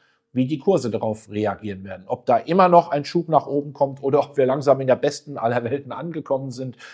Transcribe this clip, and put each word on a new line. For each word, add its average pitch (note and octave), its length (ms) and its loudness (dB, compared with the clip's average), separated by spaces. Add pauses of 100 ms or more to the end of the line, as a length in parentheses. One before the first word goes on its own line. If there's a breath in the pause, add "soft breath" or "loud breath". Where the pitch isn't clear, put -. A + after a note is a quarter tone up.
(320)
wie B2+ 140 0
die D3+ 120 -4
Kurse C3 320 0
darauf G#2+ 400 -6
reagieren G2+ 540 -6
werden. F#2 220 -16
Ob B2 180 -8
da A#2+ 140 4
immer F3+ 300 4
noch E3+ 220 6
ein D3 140 -2
Schub E3 240 -4
nach D#3+ 180 2
oben C#3+ 280 -4
kommt C#3 280 -4
oder C#3 180 2
ob C3+ 180 -4
wir C3+ 80 4
langsam C3+ 340 2
in C3 60 -6
der B2 100 4
besten D3 400 -4
aller A#2 260 0
Welten B2 300 -6
angekommen C#3 580 -6
sind. B2+ 280 -12 (160 loud breath)